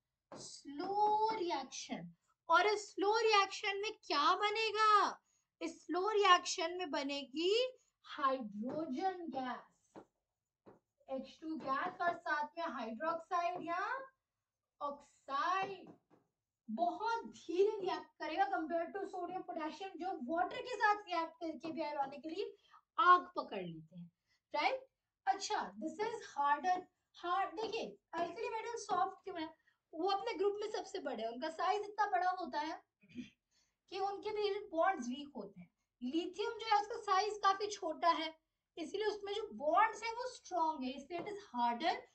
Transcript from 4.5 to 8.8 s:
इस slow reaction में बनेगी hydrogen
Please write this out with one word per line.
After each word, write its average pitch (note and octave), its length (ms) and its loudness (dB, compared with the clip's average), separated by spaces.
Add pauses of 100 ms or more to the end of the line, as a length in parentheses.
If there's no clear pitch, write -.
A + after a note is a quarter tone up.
इस - 240 -8
slow F#4 240 0
reaction F4+ 680 4
में F4+ 140 -4
बनेगी D4 800 0 (340)
hydrogen C4+ 1300 -2